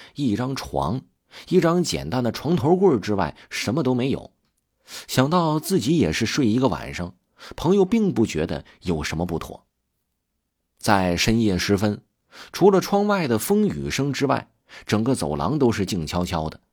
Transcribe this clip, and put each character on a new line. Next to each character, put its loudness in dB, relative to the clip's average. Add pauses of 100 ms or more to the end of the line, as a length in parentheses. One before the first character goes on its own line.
(140)
一 0
张 -4
床， -4 (460)
一 4
张 2
简 -6
单 -2
的 -2
床 -2
头 2
柜 2
之 -4
外 -2 (140)
什 -4
么 0
都 2
没 0
有。 -6 (760)
想 2
到 2
自 0
己 2
也 4
是 -2
睡 0
一 2
个 4
晚 -8
上， -10 (400)
朋 2
友 4
并 2
不 2
觉 -2
得 -6 (180)
有 -2
什 -6
么 -2
不 -4
妥。 -12 (1120)
在 2
深 2
夜 2
时 0
分， -2 (500)
除 4
了 6
窗 0
外 0
的 2
风 0
雨 -4
声 -2
之 -2
外， 0 (380)
整 2
个 0
走 -4
廊 0
都 4
是 -2
静 -4
悄 -2
悄 -4
的。 -12 (120)